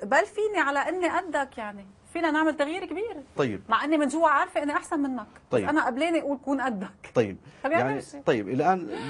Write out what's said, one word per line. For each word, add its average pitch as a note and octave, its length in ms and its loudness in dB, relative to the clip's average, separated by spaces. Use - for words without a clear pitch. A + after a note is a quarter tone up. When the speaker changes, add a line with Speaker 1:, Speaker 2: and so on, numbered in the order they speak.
Speaker 1:
بل C4+ 220 4
فيني G#4 340 -2
على C#4+ 200 2
إني E4 300 0
قدك، D4+ 480 -2
يعني G#3 280 -10
فينا E4 180 0
نعمل D#4 260 2
تغيير D#4+ 280 -2
كبير. E4+ 380 -6
Speaker 2:
طيب. A2 320 0
Speaker 1:
مع A3+ 140 2
إني D4+ 140 2
من D4 100 2
جوا D#4 220 4
عارفة D#4 340 2
إني D4 80 -2
أحسن E4+ 280 -2
منك، B3+ 280 -2
Speaker 2:
طيب. G#3+ 120 2
Speaker 1:
بس - 60 -2
أنا D4 160 2
قبلاني D4 340 0
أقول C#4 260 -2
كون C4+ 160 0
قدك. G#3 540 -6
Speaker 2:
طيب. G2+ 220 0
Speaker 1:
خلينا D4+ 160 2
Speaker 2:
يعني C#3+ 140 2
Speaker 1:
نمشي. C#4 280 -8
Speaker 2:
طيب، A2 280 0
الآن E3+ 380 2